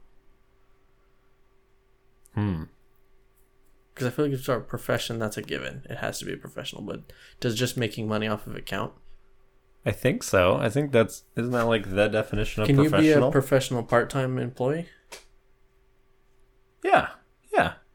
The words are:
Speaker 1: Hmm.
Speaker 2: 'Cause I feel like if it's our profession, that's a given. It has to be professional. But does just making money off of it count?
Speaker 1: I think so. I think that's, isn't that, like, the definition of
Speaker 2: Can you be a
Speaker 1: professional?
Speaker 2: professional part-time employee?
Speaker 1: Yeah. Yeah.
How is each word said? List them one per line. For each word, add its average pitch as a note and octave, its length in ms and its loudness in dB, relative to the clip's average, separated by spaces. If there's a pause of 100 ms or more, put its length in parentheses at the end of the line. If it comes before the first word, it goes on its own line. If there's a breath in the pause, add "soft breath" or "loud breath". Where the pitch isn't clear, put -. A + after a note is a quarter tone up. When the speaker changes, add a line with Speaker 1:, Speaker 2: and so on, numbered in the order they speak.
(2250)
Speaker 1:
Hmm. G2 300 -2 (1300)
Speaker 2:
'Cause B2 120 -4
I B2 40 -2
feel D3+ 160 -2
like C#3 80 -2
if B2+ 60 -4
it's - 80 -6
our A#2+ 120 -2
profession, A#2 580 -4
that's A2 180 -4
a A2 60 -6
given. C2+ 480 -10
It - 80 -10
has - 220 -6
to - 40 -12
be F#2 120 -8
professional. - 460 -12
But - 300 -12 (280 soft breath)
does A#2+ 140 -2
just B2 220 -2
making A2+ 320 -4
money G#2+ 200 -2
off G#2+ 180 -4
of - 100 -10
it - 100 -12
count? - 260 -6 (920)
Speaker 1:
I - 60 0
think D3 320 0
so. F#2+ 340 4
I B2+ 120 0
think C#3 240 -2
that's, A2+ 320 2 (120)
isn't A#2+ 160 -2
that, A#2 140 2
like, G#2+ 240 0
the G#2 180 4
definition G#2+ 540 -2
of G#2+ 40 2
Speaker 2:
Can C#3 100 6
you C#3 60 8
be D3+ 60 6
a - 20 0
Speaker 1:
professional? D3 420 6
Speaker 2:
professional C3 500 2
part-time B2+ 560 0
employee? B2+ 500 -2 (1900)
Speaker 1:
Yeah. F4+ 280 4 (420)
Yeah. - 220 2 (200)